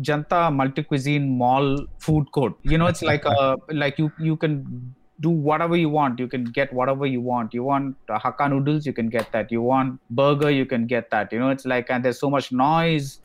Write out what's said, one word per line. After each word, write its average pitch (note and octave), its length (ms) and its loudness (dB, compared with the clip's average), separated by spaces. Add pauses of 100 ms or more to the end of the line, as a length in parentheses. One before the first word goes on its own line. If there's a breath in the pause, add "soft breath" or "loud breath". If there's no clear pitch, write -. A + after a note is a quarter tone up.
Janta D3+ 520 0
multi-cuisine C#3 840 0
mall C3+ 480 2 (140)
food D3+ 320 0
court. B2 220 0 (100)
You D#3 140 4
know, E3+ 100 4
it's F3 140 -2
like D3+ 240 0
a, C#3 380 4
<laughs> - 80 -20
like C#3+ 260 -2
you, D#3 220 0
you D#3+ 160 0
can C3 580 -4 (280)
do D#3 80 0
whatever D#3+ 480 2
you E3+ 100 2
want. C#3+ 320 2
You B2+ 80 -4
can B2+ 160 -4
get B2+ 300 -2
whatever C3+ 320 0
you B2+ 160 -2
want. A#2+ 320 -4
You A#2+ 100 -4
want, C#3 320 -2 (140)
uh, G#2+ 100 -4
Hakka C#3 300 -2
noodles, D3 360 0
you C3 60 -4
can A2+ 180 -2
get A2+ 220 -4
that. A2 180 -2
You A#2 120 -2
want C3 380 0 (100)
burger, C#3+ 420 2
you C3+ 140 2
can A#2 220 -2
get A#2 240 -2
that. G#2 200 -2
You A2+ 80 -4
know, C3 100 0
it's C3+ 160 -4
like, B2 240 -2
and B2 140 -2
there's B2 160 0
so C#3+ 100 0
much C#3 220 -2
noise, D3 720 0